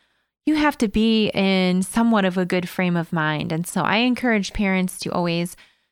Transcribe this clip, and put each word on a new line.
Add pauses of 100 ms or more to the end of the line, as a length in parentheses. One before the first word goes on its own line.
(460)
you
have
to
be
in
somewhat
of
a
good
frame
of
mind.
And
so
I
encourage
parents
to
always (380)